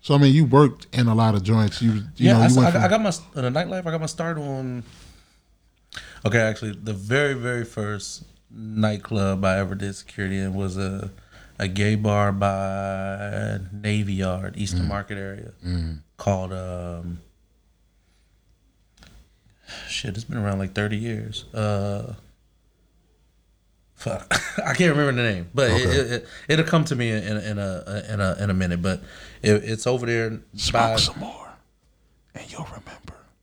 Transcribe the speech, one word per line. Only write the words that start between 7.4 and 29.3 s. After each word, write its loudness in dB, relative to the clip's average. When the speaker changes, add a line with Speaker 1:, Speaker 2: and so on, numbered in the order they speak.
Speaker 2:
first -8
nightclub -2
I 2
ever -2
did -6
security -6
in -4
was -4
a, -6
a -2
gay 2
bar 2
by -4
Navy -2
Yard, -4
Eastern -2
Speaker 1:
Mm. 0
Speaker 2:
Market -6
area, -12
Speaker 1:
Mm. -4
Speaker 2:
called, 0
um, -8
shit, -8
it's -10
been -8
around, -2
like, -6
thirty -2
years. -8
Uh, -2
fuck, -6
<laughs> -4
I -2
can't 4
remember 2
the 2
name, -6
but 4
it, 4
Speaker 1:
Okay. 4
Speaker 2:
it, 0
it, -6
it'll 4
come 4
to -2
me 0
in, 0
in -4
a, -4
in -2
a, 2
in 0
a 2
minute. 0
But -2